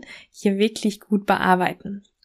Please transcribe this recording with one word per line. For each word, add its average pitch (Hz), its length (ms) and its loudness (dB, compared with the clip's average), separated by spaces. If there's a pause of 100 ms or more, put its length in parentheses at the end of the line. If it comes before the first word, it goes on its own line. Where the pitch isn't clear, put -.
(320)
hier 202 260 -2
wirklich 214 420 -2
gut 202 260 -2
bearbeiten. 185 800 0 (220)